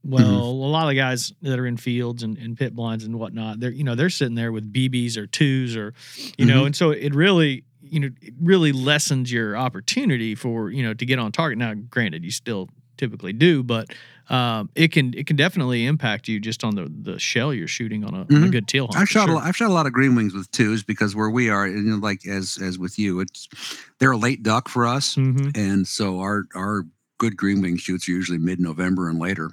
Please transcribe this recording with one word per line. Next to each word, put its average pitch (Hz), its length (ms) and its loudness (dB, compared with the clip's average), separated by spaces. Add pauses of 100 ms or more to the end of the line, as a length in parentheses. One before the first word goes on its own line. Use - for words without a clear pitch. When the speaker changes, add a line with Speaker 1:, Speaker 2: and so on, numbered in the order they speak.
Speaker 1:
Well, 131 220 6
Speaker 2:
Mm-hmm. 101 100 4
Speaker 1:
a 127 340 -2
lot 156 200 2
of 139 60 2
guys 127 460 0
that 135 180 -2
are 127 80 -2
in 120 100 -4
fields 120 460 -4
and, 110 140 -4
and 117 200 -10
pit 120 180 -4
blinds 113 300 -4
and 113 140 -6
whatnot, 110 400 -8
they're, 123 120 -4
you 135 120 -6
know, 123 120 0
they're 156 140 2
sitting 127 260 -2
there 117 160 -2
with 107 200 -6
B 131 180 0
Bs 120 280 -2
or 104 100 -10
twos 131 480 0
or, 107 180 -8 (440)
you 127 80 4
know, 117 120 8
Speaker 2:
Mm-hmm. 139 100 6
Speaker 1:
and 147 80 0
so 165 160 4
it 143 220 -2
really, 156 500 4 (180)
you 147 180 -4
know, 139 100 -2 (120)
it 151 200 -20
really 165 300 6
lessens 131 600 0
your 113 260 -2
opportunity 120 760 0
for, 113 380 -4
you 131 120 -4
know, 110 100 -2
to 120 120 -6
get 127 140 0
on 113 120 -2
target. 151 260 -2
Now, 117 160 -2
granted, 104 520 -4
you 92 60 -8
still 101 380 -8 (280)
typically 107 360 -8
do, 143 300 4
but, 117 300 -4 (360)
um, 117 460 -2
it 160 160 4
can, 127 220 2
it 139 140 -8
can 156 100 0
definitely 131 480 2
impact 131 420 -2
you 110 120 -2
just 110 260 -6
on 107 100 0
the, 80 160 -6 (100)
the 98 180 -8
shell 131 340 -2
you're 87 140 -6
shooting 107 360 -6
on 101 100 -8
a, 92 60 -8
on - 40 -8
a - 40 -10
Speaker 2:
Mm-hmm. 151 220 6
Speaker 1:
good 120 180 0
teal 135 200 0
hunt, - 100 -2
Speaker 2:
I've 196 100 4
Speaker 1:
for - 60 -2
Speaker 2:
shot 214 120 6
a - 20 4
Speaker 1:
sure. 160 80 4
Speaker 2:
lo-, 147 60 0
I've 180 160 -2
shot 233 120 2
a 190 40 6
lot 160 140 4
of 127 60 -2
green 127 220 4
wings 107 180 2
with 95 180 -8
twos 107 320 2
because 104 320 -2
where 107 140 0
we 117 200 2
are, 101 180 0
you 95 100 -4
know, 107 200 0
like, 101 300 -4
as, 98 340 -4
as 92 180 -4
with 90 200 -6
you, 95 220 0
it's, - 260 -10 (520)
they're 131 120 6
a 123 60 2
late 117 260 0
duck 110 260 2
for 120 160 2
us. 131 300 -2
Speaker 1:
Mm-hmm. 135 340 2 (100)
Speaker 2:
And 98 280 2
so 95 320 -4
our, 98 260 -2 (100)
our 98 300 -4 (320)
good 113 200 -2
green 98 240 2
wing 87 160 0
shoots 90 300 -4
are 90 60 0
usually 87 240 -2
mid-November 90 720 0
and 82 100 -2
later. 82 340 -4